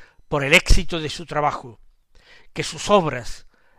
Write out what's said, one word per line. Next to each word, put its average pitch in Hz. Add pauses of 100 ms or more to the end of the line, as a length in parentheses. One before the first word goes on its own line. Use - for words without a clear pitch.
(300)
por 143
el 139
éxito 175
de 151
su 165
trabajo, 147 (720)
que 156
sus -
obras 156 (320)